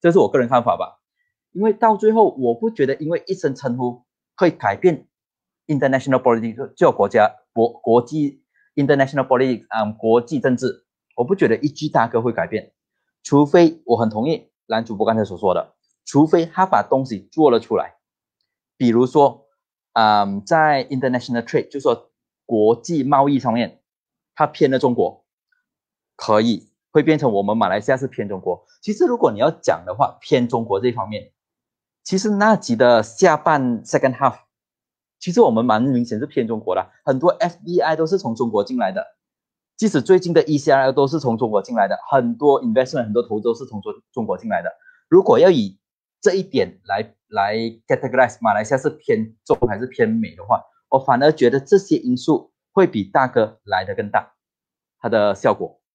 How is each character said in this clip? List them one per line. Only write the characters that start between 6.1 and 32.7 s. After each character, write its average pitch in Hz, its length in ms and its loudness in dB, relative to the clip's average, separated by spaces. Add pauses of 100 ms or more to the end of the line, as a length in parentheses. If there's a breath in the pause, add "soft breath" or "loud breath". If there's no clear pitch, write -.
politics， 117 520 -2
就 156 180 2
国 101 160 0
家， 107 280 2 (180)
国-， 113 160 2 (120)
国 120 200 2
际 147 420 -6 (320)
international 139 520 0
politics， 127 420 0
嗯， 110 260 -4
国 113 240 2
际 127 200 -6
政 123 180 0
治， - 280 -6 (320)
我 120 60 -2
不 170 120 -2
觉 170 120 0
得 110 100 2
一 147 100 -6
句 151 200 -6
大 120 200 0
哥 117 140 -2
会 120 100 -2
改 110 160 -6
变， 104 260 -8 (480)
除 143 240 2
非， 165 400 4
我 117 120 0
很 110 120 0
同 110 200 -4
意 - 200 -6 (160)
蓝 113 180 -4
主 113 120 -10
播 104 100 -2
刚 113 100 0
才 110 100 0
所 92 120 -14
说 92 160 0
的， - 220 -6 (300)
除 143 200 4
非 165 200 2
他 185 200 0
把 135 160 0
东 135 240 -2
西 107 260 -12
做 151 200 4
了 117 80 2
出 110 160 -6
来， - 200 -6 (840)
比 123 100 0
如 117 180 4
说， 139 400 0 (480)
嗯， 104 520 0
在 151 420 0
international 127 560 -4
trade， - 260 -4
就 139 120 -12
说 123 300 -2 (340)
国 110 320 2
际 151 260 -4
贸 139 240 2
易 143 100 0
上 123 160 -2
面， 117 280 -4 (540)
他 151 120 0
偏 147 240 0
了 131 80 0
中 123 160 0
国， 92 300 -4 (880)
可 107 240 0
以， 110 320 -2 (200)
会 151 120 2
变 151 160 2
成 127 140 0
我 101 100 0
们 104 140 -2
马 104 100 0
来 98 140 -2
西 135 100 -4
亚 131 60 0
是 131 100 -6
偏 107 220 -8
中 98 100 -8
国。 90 260 -8 (160)
其 214 120 -6
实 330 120 0
如 247 120 0
果 135 160 2
你 104 60 -10
要 143 120 2
讲 87 340 -4
的 92 80 -8
话， 113 280 -4
偏 123 260 0
中 117 160 -4
国 101 160 -2
这 120 80 -2
一 120 60 0
方 104 160 -8
面， 104 220 -12 (720)
其 - 140 -4
实 208 140 -2
那 208 240 2
集 - 200 -4